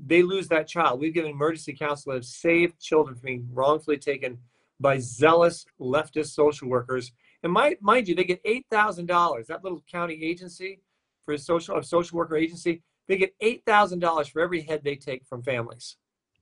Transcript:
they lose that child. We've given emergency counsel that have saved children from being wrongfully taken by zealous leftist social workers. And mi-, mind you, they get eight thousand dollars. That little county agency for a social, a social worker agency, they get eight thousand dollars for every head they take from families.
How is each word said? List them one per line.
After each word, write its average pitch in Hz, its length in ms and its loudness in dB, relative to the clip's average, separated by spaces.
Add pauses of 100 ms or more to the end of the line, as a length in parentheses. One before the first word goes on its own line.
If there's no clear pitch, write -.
they 165 160 8
lose 180 260 -2
that 156 180 2
child. 147 320 2
We've 160 160 -2
given 160 160 -2
emergency 147 440 -2
counsel 147 360 -4
that 131 60 -2
have 123 80 -8
saved 170 560 2
children 143 360 2
from 123 100 -16
being 123 260 -6
wrongfully 143 460 0
taken 135 400 -6 (420)
by 135 180 2
zealous 160 680 4 (120)
leftist 151 500 -4
social 147 400 0
workers. 123 440 -4 (300)
And 170 100 -2
mi-, 254 280 2
mind 208 280 2
you, 170 60 0
they 180 100 0
get 180 200 -2
eight 233 260 -4
thousand 208 360 0
dollars. 170 400 0
That 170 160 -10
little 180 280 -10
county 170 340 -8
agency 180 560 -10 (440)
for 151 100 -6
a 147 40 -4
social, 170 380 -2
a 147 80 -4
social 170 340 -2
worker 160 180 -2
agency, 165 460 -4 (240)
they 190 100 0
get 185 240 0
eight 226 260 -2
thousand 208 340 2
dollars 165 280 0
for 156 120 -4
every 175 220 -2
head 151 200 -6
they 143 140 -4
take 139 300 -10
from 123 160 -12
families. 120 540 -6 (460)